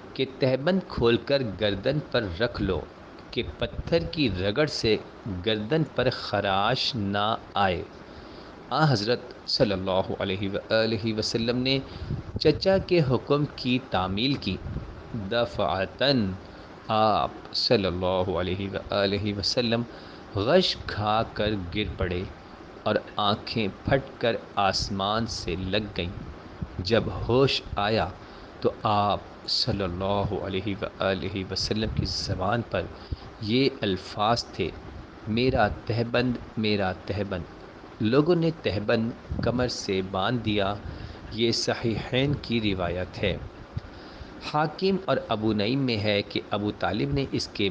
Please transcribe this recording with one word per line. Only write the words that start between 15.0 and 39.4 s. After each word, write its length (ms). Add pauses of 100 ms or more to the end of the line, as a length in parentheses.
दफ़अतन 920 (680)
आप 440 (220)
सल्लल्लाहु 800
अलैहि 320
व 140 (120)
आलिहि 400
वसल्लम 520 (520)
गश 380 (140)
खा 320 (160)
कर 180 (180)
गिर 260
पड़े 260 (640)
और 160 (160)
आँखें 500 (180)
फटकर 520 (200)
आसमान 720
से 240 (120)
लग 280
गईं। 880
जब 260 (180)
होश 340 (180)
आया 320 (520)
तो 100 (120)
आप 400 (260)
सल्लल्लाहु 880
अलैहि 360
व 140 (140)
आलिहि 480
वसल्लम 440
की 120
ज़बान 540 (100)
पर 180 (540)
ये 260 (140)
अल्फाज 640 (140)
थे, 120 (580)
"मेरा 380 (200)
तहबंद, 520 (200)
मेरा 320 (160)
तहबंद।" 380 (580)
लोगों 320
ने 160 (120)
तहबंद 500 (320)